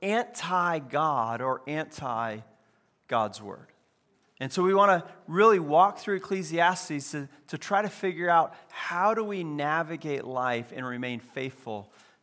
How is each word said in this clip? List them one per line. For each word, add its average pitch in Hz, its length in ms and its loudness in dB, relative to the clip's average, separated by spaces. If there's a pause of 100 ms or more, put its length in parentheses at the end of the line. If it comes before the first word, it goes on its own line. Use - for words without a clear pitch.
anti-God 160 1400 0
or 131 240 -2
anti-God's 113 1800 -4
word. - 240 -14 (760)
And 131 100 -6
so 185 120 0
we 190 100 4
wanna 196 320 6 (220)
really 202 320 6
walk 170 400 4
through 196 180 -4
Ecclesiastes 170 960 -2
to, 143 180 -8 (200)
to 156 100 -8
try 202 240 0
to 202 80 -4
figure 175 400 -2
out 165 240 6 (160)
how 185 420 0
do 220 100 -2
we 202 220 -4
navigate 151 800 -2
life 123 500 -2
and 127 120 -8
remain 123 340 -6
faithful 117 720 -10 (300)